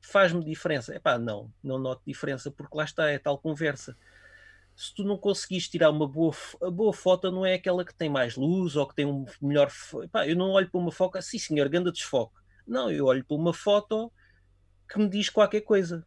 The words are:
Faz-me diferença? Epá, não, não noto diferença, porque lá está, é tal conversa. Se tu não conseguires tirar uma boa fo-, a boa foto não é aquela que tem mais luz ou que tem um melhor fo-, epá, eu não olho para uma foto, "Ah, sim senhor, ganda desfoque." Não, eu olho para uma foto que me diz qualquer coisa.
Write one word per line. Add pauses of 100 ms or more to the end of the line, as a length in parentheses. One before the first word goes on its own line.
Faz-me
diferença?
Epá,
não, (100)
não
noto
diferença,
porque
lá
está,
é
tal
conversa. (800)
Se
tu
não
conseguires
tirar
uma
boa
fo-,
a
boa
foto
não
é
aquela
que
tem
mais
luz
ou
que
tem
um (180)
melhor
fo-,
epá,
eu
não
olho
para
uma
foto,
"Ah,
sim
senhor,
ganda
desfoque." (320)
Não,
eu
olho
para
uma
foto (760)
que
me
diz
qualquer
coisa.